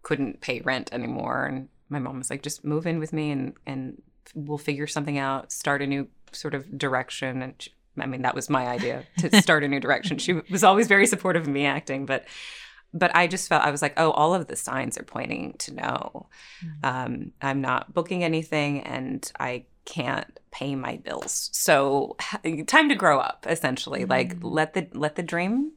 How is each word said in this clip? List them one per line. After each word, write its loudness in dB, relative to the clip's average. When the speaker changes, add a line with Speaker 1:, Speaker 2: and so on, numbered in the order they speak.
Speaker 1:
couldn't -4
pay -4
rent -2
anymore. -4
And -6
my -4
mom -6
was -8
like, -6
"Just -8
move -2
in 0
with -4
me -2
and, -2
and -8
we'll -4
figure -4
something -2
out, -2
start 0
a 0
new 0
sort -6
of -8
direction." -2
And -10
she, -16
I -2
mean, -4
that 2
was -6
my 2
idea, -2
to 8
Speaker 2:
<laughs> -
Speaker 1:
start 4
a 0
new 0
direction. 0
She 0
was 2
always 8
very 8
supportive 2
of -2
me 0
acting, -2
but, -2
but 2
I 6
just -4
felt, 4
I 4
was -2
like, 0
"Oh, 6
all 4
of -2
the -8
signs -4
are -14
pointing -8
to -8
no." -6
Speaker 2:
Mm. -8
Speaker 1:
Um, -4
I'm 0
not -2
booking 0
anything, 0
and -6
I -4
can't -6
pay -4
my -6
bills. -6
So 4
h-, -2
time 8
to 4
grow 6
up, -4
essentially. -2
Like, 0
Speaker 2:
Mm. -6
Speaker 1:
let 0
the, -2
let -2
the -4
dream -2